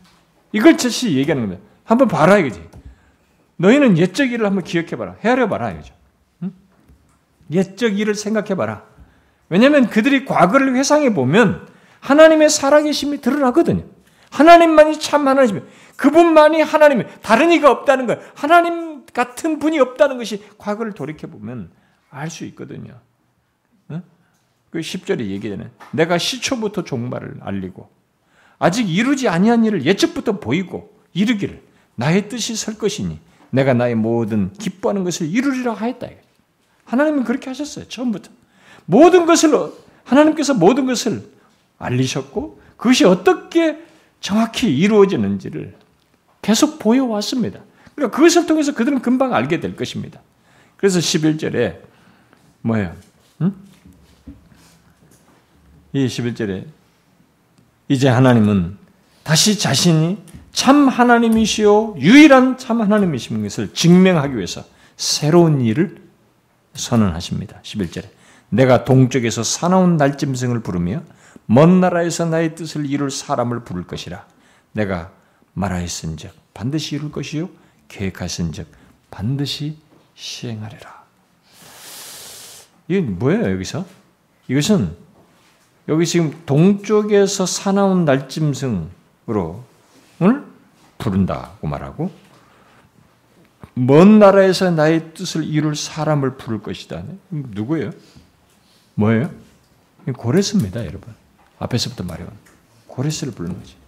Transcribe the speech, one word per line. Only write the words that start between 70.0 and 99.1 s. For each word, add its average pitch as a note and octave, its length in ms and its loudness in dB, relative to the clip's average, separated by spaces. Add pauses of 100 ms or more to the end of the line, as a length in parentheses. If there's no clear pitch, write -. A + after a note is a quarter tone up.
부르며 F2+ 420 -6 (440)
먼 D#3+ 340 6
나라에서 E3+ 460 -2
나의 D#3+ 280 -2
뜻을 D#3 340 -8
이룰 C#3+ 220 -4
사람을 A#2+ 540 -6
부를 F2+ 220 -10
것이라. - 380 -14 (480)
내가 G2 380 -6 (440)
말하였은즉 F2 800 -8 (220)
반드시 D3+ 400 -8
이룰 D3 160 -10
것이요 D3+ 400 -10 (380)
계획하였은즉 F2 800 -10 (440)
반드시 C#3 640 -8 (380)
시행하리라." - 880 -16 (1900)
이게 F#3+ 120 -2
뭐예요, B2 520 -2
여기서? F#2+ 340 -8 (600)
이것은 C#3+ 480 -2 (920)
여기 D#3+ 180 0
지금 D#3+ 400 -2
동쪽에서 G3+ 1000 2
사나운 F#3+ 580 0
날짐승으로, B2 1600 -4 (580)
을 A#3+ 220 2 (540)
부른다고 E2+ 680 -4
말하고 C#2+ 460 -8 (1600)
먼 D#3 440 6
나라에서 F#3+ 520 4
나의 D#3+ 440 0
뜻을 E3 300 -8
이룰 D3+ 300 -2
사람을 D3 640 -4
부를 A2 240 -8
것이다. - 420 -12 (280)
누구예요? C3 600 -8 (1040)
뭐예요? A2+ 360 0 (840)